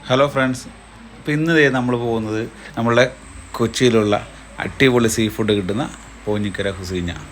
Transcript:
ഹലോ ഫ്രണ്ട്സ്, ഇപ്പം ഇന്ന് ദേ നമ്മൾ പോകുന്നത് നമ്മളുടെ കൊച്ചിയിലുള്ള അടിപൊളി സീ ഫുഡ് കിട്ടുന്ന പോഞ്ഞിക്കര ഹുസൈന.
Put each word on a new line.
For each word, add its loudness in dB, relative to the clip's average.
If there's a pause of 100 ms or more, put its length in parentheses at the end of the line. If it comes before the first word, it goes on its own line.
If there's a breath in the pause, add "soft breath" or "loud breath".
ഹലോ 4
ഫ്രണ്ട്സ്, -2 (540)
ഇപ്പം -6
ഇന്ന് 0
ദേ 6 (100)
നമ്മൾ 0 (100)
പോകുന്നത് -2 (360 loud breath)
നമ്മളുടെ 4 (540)
കൊച്ചിയിലുള്ള 2 (480 loud breath)
അടിപൊളി 2
സീ 0 (100)
ഫുഡ് -2
കിട്ടുന്ന -4 (400)
പോഞ്ഞിക്കര -4
ഹുസൈന. -6 (200)